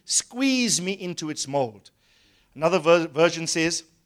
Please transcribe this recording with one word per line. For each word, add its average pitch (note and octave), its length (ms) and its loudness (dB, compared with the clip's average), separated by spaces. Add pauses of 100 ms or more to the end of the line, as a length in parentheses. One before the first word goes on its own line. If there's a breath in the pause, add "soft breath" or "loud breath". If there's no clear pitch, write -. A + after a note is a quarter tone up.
squeeze B3 760 0
me F#3 120 -4
into F3 380 -8
its C#3+ 180 -8
mold. B2 420 -4 (640)
Another E3 240 0
ver-, E3 300 4
version D#3+ 380 2
says, E3 380 -2 (220)